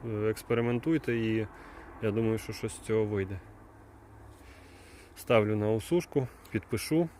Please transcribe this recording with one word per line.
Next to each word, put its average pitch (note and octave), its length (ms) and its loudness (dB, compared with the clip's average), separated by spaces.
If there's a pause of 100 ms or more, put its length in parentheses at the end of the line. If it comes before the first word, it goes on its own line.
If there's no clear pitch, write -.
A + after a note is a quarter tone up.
Е, G#2+ 240 0
експериментуйте, A#2+ 840 0
і A2 300 0 (560)
я A2 80 2
думаю, A2 280 2
що - 140 -8
щось A2+ 200 -6
з - 80 -12
цього A2 240 2
вийде. G2 360 -2 (1800)
Ставлю G#2+ 400 4
на G#2 140 2
осушку, C3 580 0 (220)
підпишу. D#3 580 0 (120)